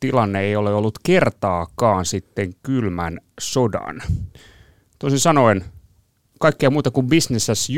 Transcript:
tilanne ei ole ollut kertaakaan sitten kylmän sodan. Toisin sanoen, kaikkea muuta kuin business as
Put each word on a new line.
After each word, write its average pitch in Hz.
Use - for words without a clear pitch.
tilanne 113
ei 101
ole 104
ollut 107
kertaakaan 98
sitten 92
kylmän 90
sodan. -
Toisin 139
sanoen, 120
kaikkea 147
muuta 139
kuin 127
business 131
as -